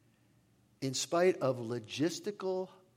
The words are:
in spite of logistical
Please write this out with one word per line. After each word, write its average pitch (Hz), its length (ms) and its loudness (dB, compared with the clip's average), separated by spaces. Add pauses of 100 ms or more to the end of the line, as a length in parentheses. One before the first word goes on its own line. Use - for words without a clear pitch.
(800)
in 135 140 -4
spite 175 480 4
of 131 160 2
logistical 170 1120 -4 (280)